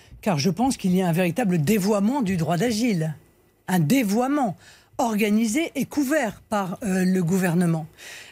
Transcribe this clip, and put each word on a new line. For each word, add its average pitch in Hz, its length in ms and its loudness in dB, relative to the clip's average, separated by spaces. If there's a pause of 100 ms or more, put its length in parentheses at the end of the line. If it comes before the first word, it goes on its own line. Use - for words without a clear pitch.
(220)
car 190 160 0
je 143 120 0
pense 233 260 0
qu'il 185 180 -2
y 185 80 2
a 185 60 0
un 170 60 2
véritable 180 460 0
dévoiement 208 640 0
du 196 140 -2
droit 165 220 -2
d'asile. 208 580 -2 (540)
Un 185 100 2
dévoiement 233 760 2 (420)
organisé 220 760 0
et 262 80 -2
couvert 277 640 -2
par, 196 360 -2
euh, 190 200 0
le 185 180 2
gouvernement. 170 640 0 (460)